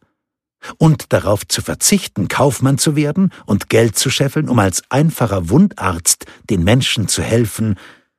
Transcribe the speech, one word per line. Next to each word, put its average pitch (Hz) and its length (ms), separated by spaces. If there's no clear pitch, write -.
Und 156 340
darauf 95 340
zu - 160
verzichten, - 680
Kaufmann 131 500
zu 147 180
werden 151 360
und 101 240
Geld 113 300
zu - 100
scheffeln, - 400
um - 100
als 98 320
einfacher 120 600
Wundarzt 98 760
den 90 160
Menschen 117 420
zu - 160
helfen, 113 540